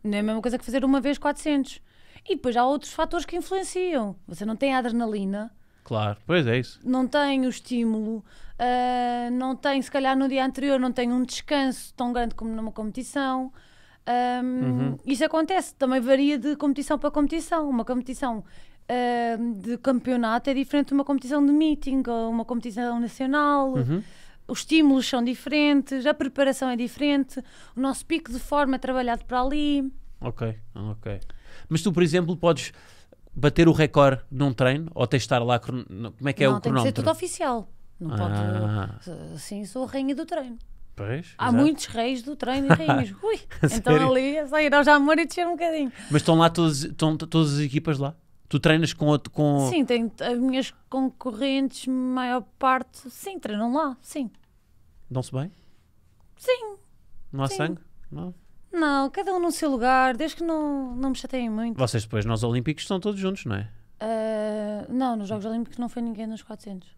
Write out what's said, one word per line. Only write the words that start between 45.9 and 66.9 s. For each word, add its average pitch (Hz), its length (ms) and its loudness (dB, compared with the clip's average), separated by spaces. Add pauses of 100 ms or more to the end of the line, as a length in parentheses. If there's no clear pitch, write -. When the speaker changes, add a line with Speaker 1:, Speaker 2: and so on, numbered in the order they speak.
Speaker 2:
Mas 147 100 4
estão 165 160 6
lá 165 120 8
todas, 160 340 2
estão 156 320 0
t-, 156 100 -6
todas 160 280 2
as 143 80 0
equipas 147 360 0
lá? 139 160 -4 (360)
Tu 143 100 0
treinas 156 320 4
com - 140 -2
outro, 147 260 2
com 143 380 4
Speaker 1:
Sim, 302 160 4
tem 233 340 0
as 240 180 -2
minhas 262 360 0 (160)
concorrentes, 262 960 -2
maior 254 540 -2 (180)
parte, 262 500 -2
sim, 381 300 -12
treinam 214 340 -2
lá, 285 280 -2
sim. 262 280 -8 (800)
Speaker 2:
Dão-se 127 240 -6
bem? 143 180 -4 (840)
Speaker 1:
Sim. 466 380 -2 (560)
Speaker 2:
Não 135 120 -2
há 135 40 0
Speaker 1:
Sim. - 100 -2
Speaker 2:
sangue? 165 220 -2 (320)
Não? 175 220 -10 (380)
Speaker 1:
Não, 277 380 2
cada 381 240 -4
um 359 80 0
no 339 100 2
seu 302 180 -2
lugar, 262 460 4
desde 294 220 -4
que 339 60 -6
não, 294 520 -2
não 269 140 -2
me 254 60 0
chateiem 240 340 -4
muito. 220 280 -4
Speaker 2:
Vocês 117 260 0
depois, 107 220 -2
nos 113 180 0
Olímpicos, 123 400 0
estão 190 160 -2
todos 202 200 -4
juntos, 190 260 -4
não 110 120 -4
é? 104 100 -6 (320)
Speaker 1:
Ah, 214 880 -4
não, 247 260 0
nos 202 120 -6
Jogos 208 180 -6
Olímpicos 226 320 -6
não 240 120 -6
foi 247 120 -8
ninguém 226 260 -6
nos 220 140 -10
quatrocentos. 202 560 -14